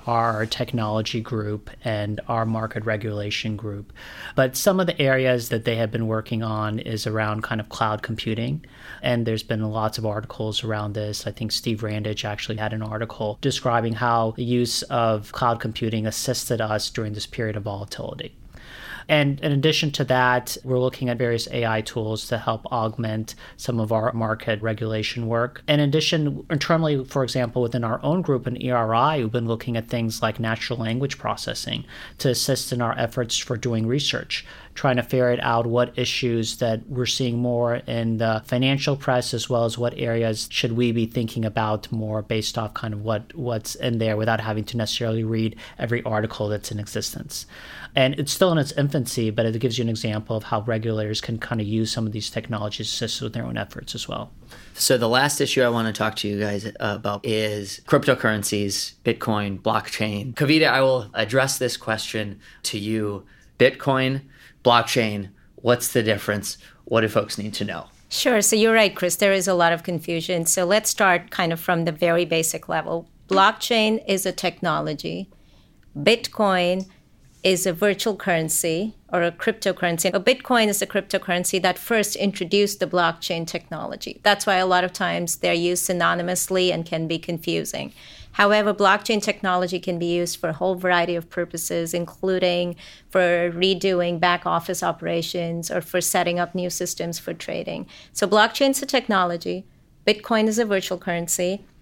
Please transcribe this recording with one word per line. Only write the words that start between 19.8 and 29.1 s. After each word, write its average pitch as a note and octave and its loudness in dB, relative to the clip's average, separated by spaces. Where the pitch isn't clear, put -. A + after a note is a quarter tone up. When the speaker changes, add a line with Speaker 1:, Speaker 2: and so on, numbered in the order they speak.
Speaker 1:
to C#3+ 0
that, B2 2
we're B2+ 0
looking B2+ 0
at A#2+ -2
various A#2 0
A A#2+ -2
I A2 0
tools A2 -4
to A#2 0
help A2 -4
augment A2 -2
some A#2+ -2
of A2 0
our A2 2
market A2 -2
regulation A2 -2
work. A#2 -2
In D3 6
addition, D3 2
internally, D3+ 2
for C3+ 0
example, B2 0
within A#2 0
our A2+ -2
own E3 2
group C3+ 0
in - -4
E B2+ 0
R A2+ 2
I, C#3+ 4